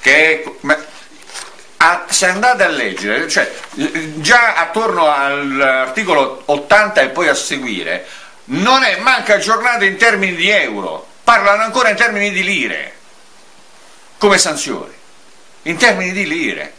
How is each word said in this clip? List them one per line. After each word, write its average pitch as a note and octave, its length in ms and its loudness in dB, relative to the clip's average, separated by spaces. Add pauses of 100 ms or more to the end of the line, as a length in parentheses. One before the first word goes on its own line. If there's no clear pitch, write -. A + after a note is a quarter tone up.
che D#3 420 4
è, - 80 -10 (100)
ma, C#3+ 140 0 (1000)
ah, E3+ 320 2
se - 160 0
andate G3+ 380 2
a F3 60 2
leggere, A#2 600 -4
cioè, - 180 0 (680)
già A3+ 400 2
attorno E3+ 580 0
all'articolo C#3 1300 0
ottanta G3 560 2
e C3 60 2
poi D#3+ 200 -2
a C#3 60 2
seguire, G2+ 720 -6 (380)
non G#3+ 380 2
è G#3 180 0
manca A3+ 340 2
aggiornato A3+ 500 0
in F#3+ 140 0
termini G3 380 2
di E3+ 120 -2
euro, G#2 580 -2 (160)
parlano G#3 420 4
ancora A3+ 260 0
in G3+ 60 -2
termini G#3 340 0
di F#3+ 120 -4
lire, A#2+ 520 -4 (1200)
come G3 220 4
sanzioni, C#3+ 560 -4 (680)
in D#3+ 120 -4
termini F#3 360 0
di F#3+ 140 -4
lire. G#2+ 520 -6